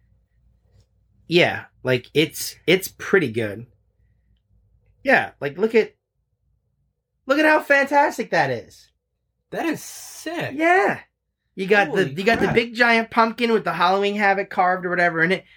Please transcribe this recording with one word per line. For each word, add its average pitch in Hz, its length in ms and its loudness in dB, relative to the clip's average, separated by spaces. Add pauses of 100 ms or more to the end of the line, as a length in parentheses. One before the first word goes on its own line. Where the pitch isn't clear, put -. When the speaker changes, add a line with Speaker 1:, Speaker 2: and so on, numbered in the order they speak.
(1300)
Speaker 1:
Yeah, 160 360 2 (180)
like, 127 320 -2
it's, - 420 -2 (100)
it's 180 200 2 (100)
pretty 160 360 0
good. 110 340 -8 (1400)
Yeah, 185 280 2 (100)
like, 143 180 -6
look 220 160 -2
at, 214 220 0 (1300)
look 285 140 0
at 311 40 0
how 311 160 2
fantastic 285 720 0
that 151 200 0
is. - 400 -12 (600)
Speaker 2:
That 226 160 -8
is 320 160 -6
sick. - 720 -12
Speaker 1:
Yeah. 339 460 0 (560)
You 190 100 -6
got 202 260 2
the, 190 120 0
Speaker 2:
Holy 135 100 -6
Speaker 1:
you 175 80 -8
got 226 160 2
the 220 80 0
Speaker 2:
crap. - 80 -2
Speaker 1:
big 233 200 0
giant 233 360 2
pumpkin 233 400 2
with 214 140 2
the 175 80 -2
Halloween 190 420 2
Havoc 196 360 0
carved 185 360 0
or 180 40 -2
whatever 175 320 0
in 175 100 2
it, 185 120 -4 (120)